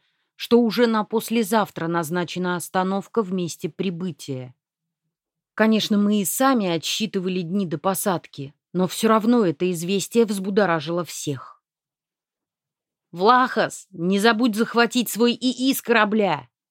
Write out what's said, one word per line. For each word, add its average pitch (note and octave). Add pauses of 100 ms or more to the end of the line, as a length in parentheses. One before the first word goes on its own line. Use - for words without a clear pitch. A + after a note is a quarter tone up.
(360)
что -
уже A3+
на A3
послезавтра G#3+
назначена F3
остановка F#3+
в F#3
месте F3+
прибытия. D#3+ (1000)
Конечно, A3
мы G#3
и F3+
сами B3+
отсчитывали F#3
дни F#3
до D#3
посадки, E3+ (200)
но F3+
все -
равно A3
это F3
известие F#3
взбудоражило F#3
всех. - (1500)
«Влахос, A3
не F#3
забудь A3+
захватить A#3
свой A#3+
ии B3+
с -
корабля!» — G#3 (240)